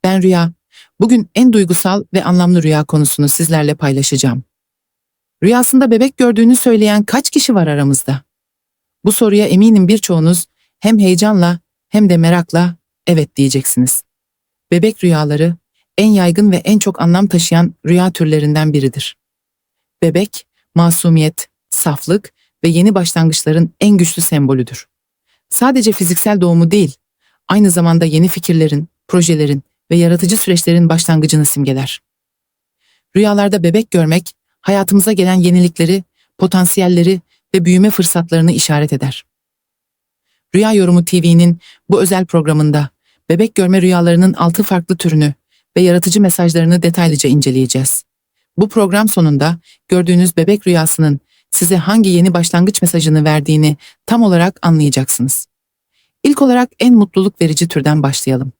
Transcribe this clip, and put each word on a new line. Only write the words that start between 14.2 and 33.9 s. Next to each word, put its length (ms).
Bebek 340
rüyaları 520
en 100
yaygın 440
ve 40
en 220
çok 220
anlam 260
taşıyan 480
rüya 240
türlerinden 640
biridir. 440
Bebek, 440
masumiyet, 720
saflık 640
ve 40
yeni 260
başlangıçların 840
en 160
güçlü 260
sembolüdür. 640
Sadece 440
fiziksel 480
doğumu 300
değil, 260
aynı 220
zamanda 340
yeni 240
fikirlerin, 600
projelerin 540
ve 60
yaratıcı 400
süreçlerin 520
başlangıcını 580
simgeler. 540
Rüyalarda 460
bebek 280